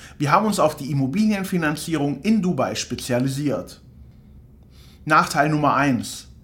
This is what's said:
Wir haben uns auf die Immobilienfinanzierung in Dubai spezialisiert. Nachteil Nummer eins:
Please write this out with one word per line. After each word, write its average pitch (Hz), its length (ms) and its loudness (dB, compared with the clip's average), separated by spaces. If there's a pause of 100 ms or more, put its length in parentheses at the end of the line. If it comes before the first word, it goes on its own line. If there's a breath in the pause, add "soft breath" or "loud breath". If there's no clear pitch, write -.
(180 loud breath)
Wir 143 140 -2
haben 202 140 4
uns 196 140 0
auf 151 160 2
die 139 160 -10
Immobilienfinanzierung 156 1300 0
in 214 200 2
Dubai 127 340 0
spezialisiert. 127 1080 -4 (1200 soft breath)
Nachteil 156 420 2
Nummer 147 260 2
eins: 127 540 0 (160)